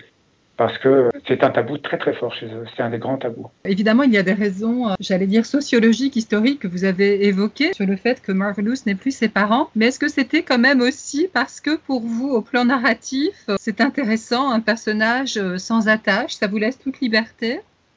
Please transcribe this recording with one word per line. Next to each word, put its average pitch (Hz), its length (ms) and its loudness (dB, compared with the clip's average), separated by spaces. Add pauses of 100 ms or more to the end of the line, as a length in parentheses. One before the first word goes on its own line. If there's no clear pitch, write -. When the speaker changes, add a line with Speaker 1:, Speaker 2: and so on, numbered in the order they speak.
(600)
Speaker 1:
parce 113 180 0
que 131 320 4 (160)
c'est 127 200 -2
un 127 60 2
tabou 123 260 -2
très, - 200 -6
très - 140 -2
fort 117 220 -6
chez 120 140 -12
eux. 113 180 -12 (100)
C'est 131 80 -2
un 117 60 -2
des 117 80 -4
grands 131 180 -4
tabous. 123 340 -8 (140)
Speaker 2:
Évidemment, 214 400 2
il 262 80 4
y 208 60 4
a 190 60 2
des 185 100 0
raisons, 214 560 -2
euh, 190 100 -2
j'allais 190 260 -2
dire 220 200 2
sociologiques, 247 720 2
historiques 220 420 0
que 202 80 -6
vous 180 160 -4
avez 196 440 2
évoquées 214 440 0
sur 202 160 -2
le 196 80 0
fait 240 260 -2
que 196 120 -4
Marvelous 202 420 -2 (100)
n'ait 202 80 0 (100)
plus 269 80 -2
ses 226 180 0
parents. 214 480 2
Mais 220 80 4
est-ce 254 140 0
que 294 100 0
c'était 294 340 0
quand 262 140 0
même 254 240 4
aussi 277 520 -2
parce - 280 -4
que 302 160 -2
pour 262 240 -4
vous, 233 300 -4
au 226 100 0
plan 247 240 0
narratif, 262 840 -2
euh, 202 100 0
c'est 220 220 -6
intéressant, 240 720 0
un 226 80 0
personnage, 226 800 -2
euh, 185 200 -2
sans 220 300 0
attache, 214 460 0
ça 214 140 -2
vous 202 100 -4
laisse 214 200 -2
toute - 220 -10
liberté ? 226 640 -2 (360)